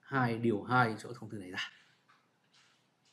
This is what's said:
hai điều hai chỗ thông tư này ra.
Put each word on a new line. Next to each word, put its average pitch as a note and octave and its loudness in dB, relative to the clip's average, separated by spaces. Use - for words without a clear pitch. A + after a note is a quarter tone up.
hai B2 0
điều A2+ 2
hai A2+ 4
chỗ - -12
thông A2+ -14
tư A2 -8
này F2+ -12
ra. - -6